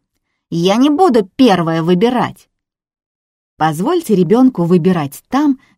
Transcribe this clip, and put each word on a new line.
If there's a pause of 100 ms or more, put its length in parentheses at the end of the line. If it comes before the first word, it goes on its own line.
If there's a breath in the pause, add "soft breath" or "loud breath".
(500)
«Я
не
буду
первая
выбирать». (1080)
Позвольте
ребёнку
выбирать
там, (200 soft breath)